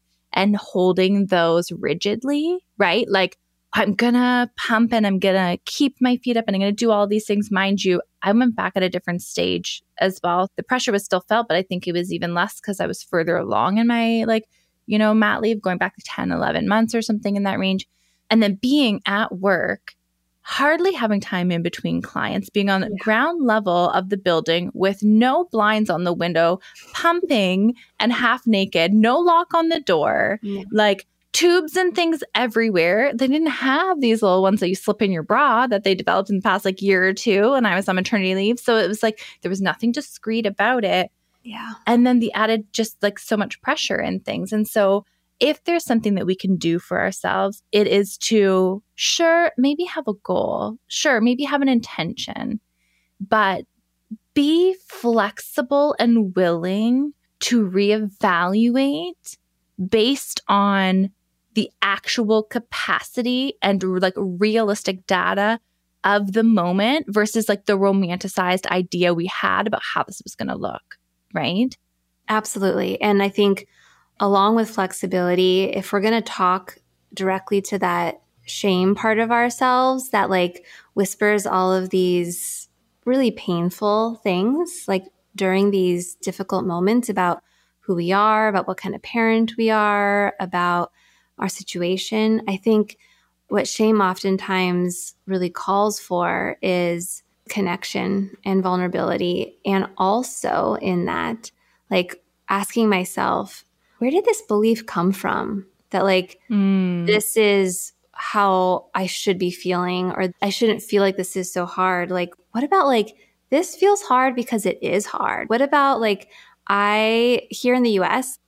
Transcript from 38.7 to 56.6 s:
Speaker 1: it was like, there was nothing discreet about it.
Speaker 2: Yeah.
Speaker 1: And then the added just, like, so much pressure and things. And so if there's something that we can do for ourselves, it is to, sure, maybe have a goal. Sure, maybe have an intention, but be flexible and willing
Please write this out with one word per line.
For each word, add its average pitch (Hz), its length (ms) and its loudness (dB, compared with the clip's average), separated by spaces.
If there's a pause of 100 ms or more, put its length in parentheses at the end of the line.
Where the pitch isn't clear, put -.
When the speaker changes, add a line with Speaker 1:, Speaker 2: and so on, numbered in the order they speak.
Speaker 1:
it 190 140 2
was 214 120 -4
like, 220 200 -2 (220)
there 175 60 -6
was 190 120 -4
nothing 208 320 -2
discreet 226 520 -6
about 214 380 0
it. 180 260 0 (340)
Speaker 2:
Yeah. 226 300 -14 (140)
Speaker 1:
And 240 180 6
then 247 140 4
the 226 140 0
added 220 400 0
just, - 280 -4
like, 202 160 -2
so - 200 -2
much - 240 -6
pressure - 340 -2
and 185 300 -4
things. 180 260 -6
And 214 160 0
so 202 380 2 (340)
if 294 240 0
there's 339 200 0
something 220 320 0
that 180 120 -2
we 185 80 0
can 190 200 0
do 165 240 0
for 180 220 -4
ourselves, 190 600 -2 (100)
it 208 140 4
is 196 300 0
to, 190 640 2 (140)
sure, 339 600 2
maybe 294 280 2
have 320 220 -8
a 214 60 -4 (100)
goal. 208 540 -2 (100)
Sure, 269 320 0
maybe 247 240 2
have 277 200 -2
an 269 40 2
intention, - 920 -4 (600)
but 196 460 0 (680)
be 330 400 2 (120)
flexible 247 1120 0
and 226 360 2
willing 196 800 0 (260)